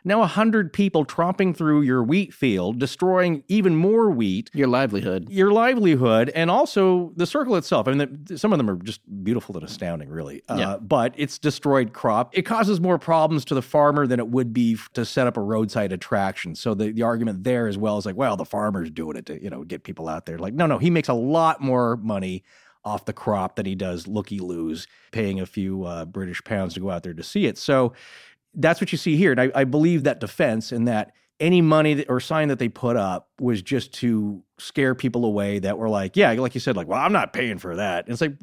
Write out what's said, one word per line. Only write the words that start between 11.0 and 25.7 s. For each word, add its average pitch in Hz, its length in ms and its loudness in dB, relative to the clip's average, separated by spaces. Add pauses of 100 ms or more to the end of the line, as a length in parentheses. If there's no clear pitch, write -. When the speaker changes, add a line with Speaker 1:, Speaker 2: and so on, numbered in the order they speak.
Speaker 1:
it's 143 220 -6
destroyed 135 540 0
crop. 120 440 0
It 185 60 0
causes 208 380 0
more 180 180 2
problems 156 460 2
to 143 100 -4
the 131 80 0
farmer 147 460 2
than 123 100 2
it 113 120 -2
would 120 220 0
be 117 220 2
f-, - 200 -8
to 117 100 -2
set 127 240 0
up - 80 -2
a 113 40 -2
roadside 104 520 0
attraction. 95 640 -2
So 110 180 -4
the, 107 160 -2
the 113 120 -2
argument 113 420 -2
there 120 240 0
as 98 100 -4
well 104 200 0
is 98 60 -6
like, 95 120 -6
"Well, 113 200 0
the 82 80 -8
farmer's 98 460 -4
doing 78 260 -8
it - 100 -14
to, - 140 -12
you 101 80 -10
know, - 140 -12
get 85 220 -12
people 80 240 -10
out 80 180 -8
there." 82 120 -10
Like, 98 160 -6
no, 165 120 2
no, 143 120 2
he 160 120 2
makes 165 180 2
a 127 60 2
lot 156 460 2
more 123 380 2
money 95 440 -4 (420)
off 104 200 -6
the 107 80 -6
crop 98 420 -2
than 104 100 -6
he 95 120 -4
does 90 320 -6
looky-loos, 90 800 -6 (240)
paying 101 260 -2
a 92 80 -6
few, 95 380 -6